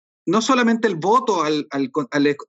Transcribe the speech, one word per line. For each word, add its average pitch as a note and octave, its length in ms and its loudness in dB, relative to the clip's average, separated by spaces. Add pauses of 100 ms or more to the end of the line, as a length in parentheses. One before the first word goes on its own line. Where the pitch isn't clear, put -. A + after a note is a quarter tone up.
(280)
no G3+ 140 0
solamente A#3 460 0
el G3 80 0
voto G3 480 0
al, D3+ 280 -2
al C3+ 200 -4
con-, D3 200 -4
al, C#3+ 240 2 (140)